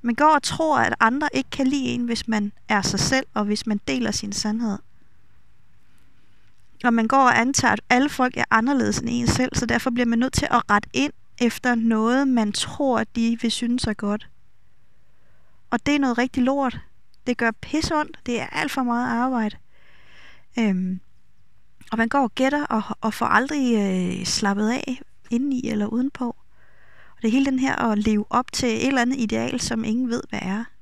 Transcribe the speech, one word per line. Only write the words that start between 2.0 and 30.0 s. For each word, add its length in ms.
hvis 220
man 240
er 140
sig 180
selv, 340
og 120
hvis 220
man 200
deler 240
sin 220
sandhed. 440
Og 100
man 140
går 140
og 180
antager, 320
at 180
alle 200
folk 280
er 140
anderledes 480
end 120
en 160
selv, 280
så 100
derfor 240
bliver 160
man 140
nødt 140
til 180
at 180
rette 240
ind 200
efter 340
noget, 520
man 240
tror, 520
de 380
vil 100
synes 320
er 100
godt. 360
Og 160
det 100
er 40
noget 180
rigtig 260
lort. 360
Det 100
gør 140
pisseondt. 720
Det 160
er 60
alt 240
for 120
meget 240
arbejde. 500
Øhm, 400
og 60
man 120
går 140
og 120
gætter 300
og, 180
og 120
får 120
aldrig, 500
øh, 500
slappet 440
af 320
indeni 400
eller 160
udenpå. 400
Og 60
det 60
er 40
hele 140
den 140
her 160
at 220
leve 320
op 220
til 180
et 180
eller 140
andet 180
ideal, 400
som 240
ingen 260